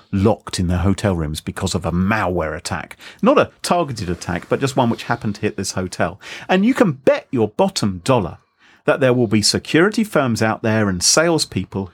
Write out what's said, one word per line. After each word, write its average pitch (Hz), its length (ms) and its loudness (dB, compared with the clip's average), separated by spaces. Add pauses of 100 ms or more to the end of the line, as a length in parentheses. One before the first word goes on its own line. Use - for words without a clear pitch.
(120)
locked 98 480 0
in 90 80 0
their 90 100 2
hotel 95 380 0
rooms 78 240 -4
because - 340 -6
of 87 120 -2
a 80 40 -2
malware 90 640 -2
attack. - 440 -10 (240)
Not 254 160 4
a 113 120 2 (120)
targeted 135 480 -2
attack, 87 400 -6
but 117 100 0
just 135 160 -4
one 120 140 2
which - 140 -6
happened 113 320 -4
to - 40 -14
hit 107 160 -4
this 98 160 -6
hotel. 92 480 -4 (260)
And 190 200 2
you 269 80 2
can 190 180 4
bet - 380 0
your 110 180 2
bottom 104 560 -2
dollar 104 320 2 (480)
that 147 160 2
there 127 140 4
will 123 120 2
be 107 160 2
security 180 640 2
firms 127 380 0
out 107 200 0
there 110 260 0
and 90 140 -4
salespeople 120 920 0